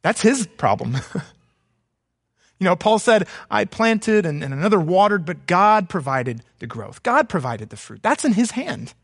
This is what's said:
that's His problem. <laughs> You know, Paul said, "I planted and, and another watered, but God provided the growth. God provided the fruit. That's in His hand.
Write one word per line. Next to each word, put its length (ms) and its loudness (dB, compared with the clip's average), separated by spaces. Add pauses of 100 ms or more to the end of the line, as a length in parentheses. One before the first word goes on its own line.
that's 200 0
His 260 2
problem. 540 -2
<laughs> 40 -16 (1500)
You 60 -4
know, 100 4
Paul 240 2
said, 300 2 (220)
"I 160 0
planted 580 0
and, 180 -4
and 120 -6
another 260 2
watered, 460 2
but 200 -10
God 440 4
provided 520 -4 (160)
the 80 -14
growth. 360 -14
God 260 0
provided 400 -6
the 80 -18
fruit. 260 -20
That's 220 0
in 80 2
His 200 2
hand. 520 -8